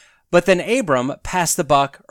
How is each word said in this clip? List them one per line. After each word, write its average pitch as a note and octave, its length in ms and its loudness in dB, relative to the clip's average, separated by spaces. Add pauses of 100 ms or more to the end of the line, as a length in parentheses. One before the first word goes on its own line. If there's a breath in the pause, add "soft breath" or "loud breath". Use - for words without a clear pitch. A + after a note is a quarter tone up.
(300 soft breath)
But F3 160 2
then F#3 140 4
Abram D3 520 -2 (100)
passed F3+ 360 -2
the F3+ 40 0
buck C#3 380 0 (100)